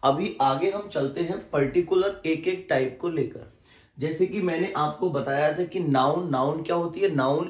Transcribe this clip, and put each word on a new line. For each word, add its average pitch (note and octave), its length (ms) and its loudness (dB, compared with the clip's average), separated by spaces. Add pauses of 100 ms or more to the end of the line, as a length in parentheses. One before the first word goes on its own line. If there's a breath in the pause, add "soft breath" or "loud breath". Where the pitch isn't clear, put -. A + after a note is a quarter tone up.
अभी D#3 380 2
आगे D3+ 300 2
हम G3+ 180 -6
चलते C#3 320 -2
हैं E3+ 280 -6
particular F3 760 2
एक-एक E3 440 -2
type C3 320 0
को F3 80 -2
लेकर। - 520 -6 (380 soft breath)
जैसे D#3+ 260 0
कि G3+ 160 -4
मैंने F3 360 -2
आपको D3+ 320 0
बताया C#3+ 480 0
था F3+ 60 0
कि F3 160 -6
noun, D3+ 500 2
noun C#3+ 340 0
क्या F3 120 -2
होती E3+ 240 -2
है? G3 100 2
Noun C#3+ 400 2